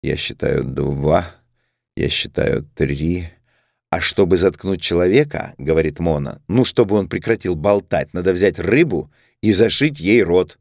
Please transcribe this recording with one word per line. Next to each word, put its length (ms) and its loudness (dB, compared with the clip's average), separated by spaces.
я 140 -2
считаю 480 -2
два — 600 0
я 120 -2
считаю 520 -4
три. 560 -4
«А 120 -4
чтобы 340 2
заткнуть 460 -2
человека, — 760 0
говорит 400 0
Мона, — 500 -4
ну, 180 2
чтобы 300 2
он 120 0
прекратил 480 -2
болтать, 560 0
надо 220 0
взять 240 2
рыбу 520 0
и 140 2
зашить 440 2
ей 240 4
рот». 380 2